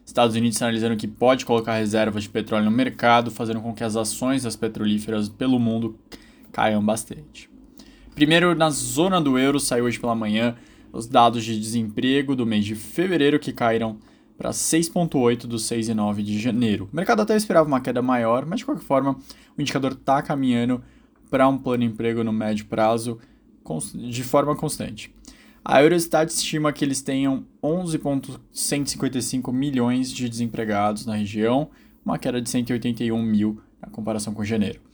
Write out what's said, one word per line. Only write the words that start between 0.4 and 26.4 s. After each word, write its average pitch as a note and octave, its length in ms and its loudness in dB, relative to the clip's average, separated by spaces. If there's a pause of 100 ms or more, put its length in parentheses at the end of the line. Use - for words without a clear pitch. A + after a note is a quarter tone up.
sinalizando A2+ 380 0
que G#2+ 100 -6
pode B2+ 400 2
colocar A#2 300 0
reservas G#2+ 480 0
de - 40 -14
petróleo G#2+ 360 0
no G#2+ 80 2
mercado, A#2+ 580 2
fazendo A2+ 300 -6
com A#2 120 -8
que A2 120 -6
as G#2+ 100 -2
ações B2+ 480 -2
das A2+ 140 -6
petrolíferas G#2+ 720 -2
pelo B2+ 320 0
mundo A2+ 360 -2 (540)
caiam G#2+ 340 2
bastante. - 640 -6 (640)
Primeiro, E3 440 4
na D#3+ 140 4
zona C#3+ 500 0
do C3+ 180 2
euro, C3+ 220 4
saiu A#2+ 240 0
hoje A#2+ 160 -2
pela A#2 160 0
manhã A2+ 400 0 (360)
os A#2+ 140 -10
dados A#2 380 4
de A2+ 160 -4
desemprego A#2+ 760 0
do B2+ 100 -2
mês G#2+ 200 2
de G#2+ 100 -4
fevereiro, D3+ 640 0
que C#3 140 -6
caíram A2+ 480 0 (360)
pra A#2+ 160 -6
seis E3 360 0
ponto E3+ 320 -2
oito A#2+ 260 2
dos A#2 160 -6
seis A2+ 260 -2
e A2+ 60 -2
nove G#2 260 0
de G#2 200 -2
janeiro. A2 520 0
O C#3+ 40 -6
mercado G#3+ 260 0
até G#3+ 140 2
esperava F3 320 4
uma C3+ 120 2
queda B2+ 220 -2
maior, B2 420 2
mas F3 140 -6
de - 60 -10
qualquer C4 180 -6
forma, C3+ 340 0 (400)
o D3 60 -4
indicador C3+ 320 -2
tá C3+ 280 0
caminhando B2 600 0 (480)
pra C3 160 4
um C3+ 100 4
plano B2 280 0
emprego A2+ 400 0
no A2 80 -2
médio G#2+ 340 -2
prazo A2+ 540 0 (420)
cons-, - 340 -8
de A#2+ 280 -8
forma C#3+ 320 2
constante. - 580 -8 (500)
A C3 160 6
Eurostat D#3+ 520 4
estima D3+ 400 0